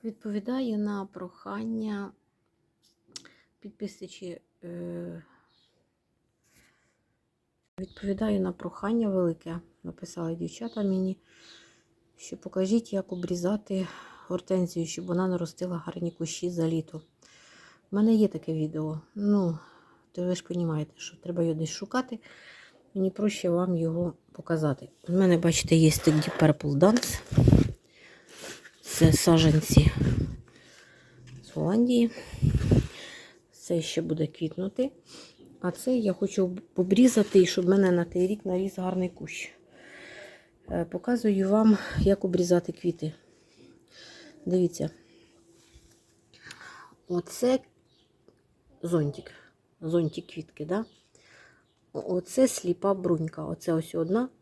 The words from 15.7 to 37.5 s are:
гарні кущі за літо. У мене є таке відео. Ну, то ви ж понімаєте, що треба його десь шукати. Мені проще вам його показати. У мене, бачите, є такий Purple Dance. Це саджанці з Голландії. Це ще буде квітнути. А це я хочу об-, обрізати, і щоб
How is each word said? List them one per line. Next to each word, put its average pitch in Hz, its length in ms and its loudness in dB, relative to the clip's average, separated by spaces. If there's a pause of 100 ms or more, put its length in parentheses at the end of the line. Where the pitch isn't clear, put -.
гарні 170 240 -6
кущі 175 400 -6
за 165 180 -2
літо. 160 340 -6 (880)
У 196 60 -4
мене 220 180 4
є 214 140 4
таке 160 240 -6
відео. 156 480 -4 (140)
Ну, 202 440 0 (540)
то 180 120 -6
ви 180 100 -2
ж 180 100 -10
понімаєте, 165 520 -4
що - 200 -18
треба 175 260 -4
його 165 120 0
десь 160 160 -6
шукати. 254 480 -6 (760)
Мені 190 160 0
проще 202 400 -2
вам 175 260 0
його 165 380 -2 (180)
показати. 156 560 -2 (200)
У 170 40 -2
мене, 180 260 6
бачите, 165 380 2
є 160 140 8
такий 156 500 2
Purple 147 380 4
Dance. 214 420 4 (1800)
Це 160 160 8
саджанці 156 800 6 (1500)
з - 120 -20
Голландії. 233 540 2 (1400)
Це 170 300 -2
ще 165 200 -4
буде 160 240 -2
квітнути. 190 640 -6 (680)
А 180 100 -2
це 254 260 -2
я 208 160 0
хочу 196 320 -2
об-, 180 160 -6 (140)
обрізати, 202 680 6
і 180 40 6
щоб 180 180 -2